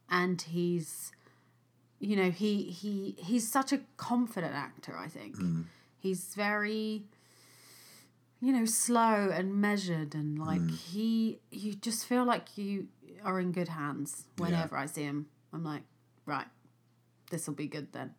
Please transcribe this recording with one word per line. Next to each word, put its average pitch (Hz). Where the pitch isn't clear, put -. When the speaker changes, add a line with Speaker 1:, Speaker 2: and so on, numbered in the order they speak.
Speaker 1:
and 180
he's, 175
you 202
know, 185
he, 202
he, 196
he's 233
such 269
a 285
confident 233
actor, -
I 90
think. -
Speaker 2:
Mm. 85
Speaker 1:
He's 185
very, 208
you 254
know, 233
slow 220
and 190
measured, 180
and, 151
like, 165
Speaker 2:
Mm. 165
Speaker 1:
he, 220
you 208
just 226
feel 247
like 220
you 196
are 190
in 180
good 175
hands 147
Speaker 2:
Yeah. 175
Speaker 1:
whenever 165
I 139
see 156
him. 147
I'm 160
like, 147
"Right, 139
this'll 156
be 147
good 147
then." 127